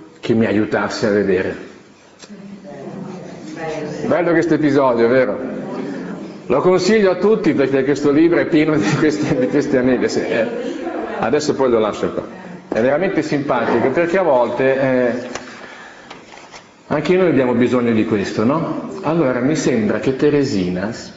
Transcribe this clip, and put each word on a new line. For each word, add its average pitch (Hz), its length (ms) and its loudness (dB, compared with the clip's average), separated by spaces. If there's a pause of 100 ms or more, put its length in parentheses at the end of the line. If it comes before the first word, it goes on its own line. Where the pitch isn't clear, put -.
(200)
che - 140 -2
mi 113 140 2
aiutasse 104 580 -2
a 107 60 2
vedere. 95 440 0 (2500)
Bello 170 240 2
questo 160 240 2
episodio, 135 520 4
vero? 120 300 2 (1120)
Lo 135 140 2
consiglio 185 500 4
a - 60 2
tutti 190 360 2
perché 131 300 2
questo 143 280 2
libro 165 280 4
è 135 80 0
pieno 151 280 2
di 151 220 0
queste, 151 400 0
di 127 100 0
queste 135 300 0
aneddote. 123 320 2
Sì, - 120 -2
eh. 110 260 -2 (720)
Adesso 139 340 0
poi 127 160 2
lo 117 80 4
lascio 101 340 0
qua. - 120 -6 (460)
È 110 120 0
veramente 156 400 0
simpatico 123 720 0
perché 170 260 0
a 190 60 2
volte, 131 560 2
eh, 127 340 2 (1700)
anche 151 280 0
noi 185 120 4
abbiamo 131 260 2
bisogno 120 380 2
di 117 140 2
questo, 107 380 -2
no? 151 480 -2 (120)
Allora 143 360 0
mi 139 160 0
sembra 110 440 0
che 131 160 -2
Teresina 110 760 0
s-, - 240 -14